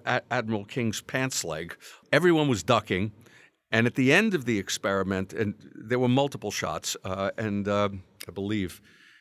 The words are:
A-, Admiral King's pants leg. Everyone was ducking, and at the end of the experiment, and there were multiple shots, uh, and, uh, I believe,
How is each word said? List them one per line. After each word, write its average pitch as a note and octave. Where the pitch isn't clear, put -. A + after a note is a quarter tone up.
A-, B2
Admiral A2
King's A2+
pants C3
leg. E2
Everyone D#3
was A2
ducking, G#2+
and A2+
at A#2
the C3
end G3+
of D3
the A2+
experiment, G2
and G#2
there B2
were B2+
multiple C3
shots, -
uh, G2
and, G2+
uh, G2+
I F2+
believe, G2+